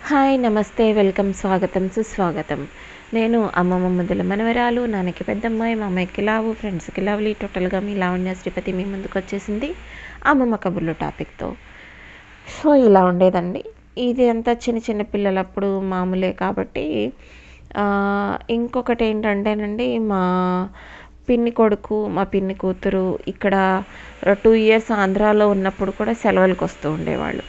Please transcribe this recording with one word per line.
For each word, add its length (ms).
హాయ్, 300
నమస్తే, 520
వెల్కమ్, 400
స్వాగతం, 560
సుస్వాగతం. 760
నేను 420
అమ్మమ్మ 320
ముద్దుల 340
మనవరాలు, 640
నాన్నకి 380
పెద్దమ్మాయి, 520
మామయ్యకి 460
లావు, 320
ఫ్రెండ్స్కి 480
లవ్లీ, 320
టోటల్గా 460
మీ 160
లావణ్య 380
శ్రీపతి 380
మీ 140
ముందుకు 340
వచ్చేసింది 540
అమ్మమ్మ 300
కబుర్లు 380
టాపిక్తో. 600
So, 100
ఇలా 300
ఉండేదండి. 580
ఇది 320
అంతా 220
చిన్న 280
చిన్న 220
పిల్లలప్పుడు 800
మామూలే 500
కాబట్టి, 840
ఆ, 600
ఇంకొకటి 560
ఏంటంటేనండి, 960
మా 680
పిన్ని 220
కొడుకు, 560
మా 160
పిన్ని 300
కూతురు 720
ఇక్కడ 560
టూ 220
ఇయర్స్ 380
ఆంధ్రాలో 580
ఉన్నప్పుడు 420
కూడా 220
సెలవులకు 520
వస్తూ 260
ఉండేవాళ్ళు. 580